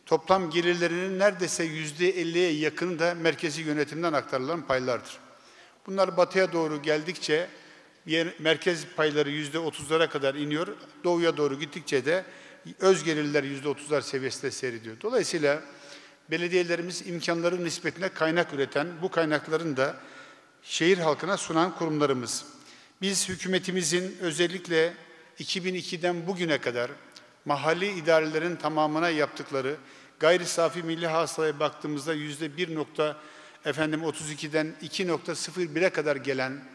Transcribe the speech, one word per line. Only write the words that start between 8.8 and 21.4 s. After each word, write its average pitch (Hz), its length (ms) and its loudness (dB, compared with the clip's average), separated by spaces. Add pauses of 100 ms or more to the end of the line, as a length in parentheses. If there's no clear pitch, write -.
payları 151 340 2
yüzde 147 300 -4
otuzlara 160 500 0
kadar 139 260 0
iniyor. 147 320 -2 (360)
Doğuya 170 340 2
doğru 143 220 0
gittikçe 143 460 -2
de 180 200 0 (540)
öz 185 240 6
gelirler 151 400 0
yüzde 139 260 -4
otuzlar 139 320 -2
seviyesinde 131 500 -4
seyrediyor. 113 500 -8
Dolayısıyla 160 640 0 (680)
belediyelerimiz 175 760 0
imkanları 170 560 0
nispetinde 170 460 -4
kaynak 160 440 0
üreten, 143 340 0 (140)
bu 180 100 -2
kaynakların 160 680 0
da 139 200 0 (640)
şehir 180 360 2
halkına 165 400 2
sunan 165 380 2